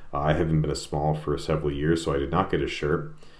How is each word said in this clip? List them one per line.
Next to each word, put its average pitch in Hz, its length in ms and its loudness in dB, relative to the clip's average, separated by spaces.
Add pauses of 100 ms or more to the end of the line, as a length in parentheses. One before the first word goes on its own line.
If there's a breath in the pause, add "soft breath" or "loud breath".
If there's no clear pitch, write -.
(140 loud breath)
Uh, 71 60 0
I 76 140 4
haven't 80 280 4
been 76 100 0
a 71 40 -2
small 76 400 -2
for 73 220 -2
several 76 340 0
years, 76 320 2
so 78 100 0
I 69 40 2
did 69 140 0
not 92 200 2
get 78 100 2
a 67 60 0
shirt. 76 460 -2 (260 soft breath)